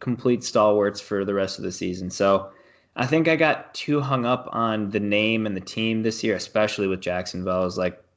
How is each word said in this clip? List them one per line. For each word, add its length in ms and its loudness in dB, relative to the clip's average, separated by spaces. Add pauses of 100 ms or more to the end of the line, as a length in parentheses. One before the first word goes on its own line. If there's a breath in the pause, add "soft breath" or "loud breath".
complete 440 0
stalwarts 560 4
for 240 -2
the 100 -2
rest 240 -2
of 60 -10
the 80 -4
season. 380 -6
So 400 2 (460 loud breath)
I 100 -2
think 200 2
I 100 4
got 380 0
too 260 0
hung 260 0
up 260 0
on 380 0
the 100 0
name 460 2
and 100 -4
the 40 -4
team 420 -2
this 200 -2
year, 140 2
especially 500 0
with 140 0
Jacksonville. 640 -2
I 20 2
was 140 -4
like, 220 -2 (160)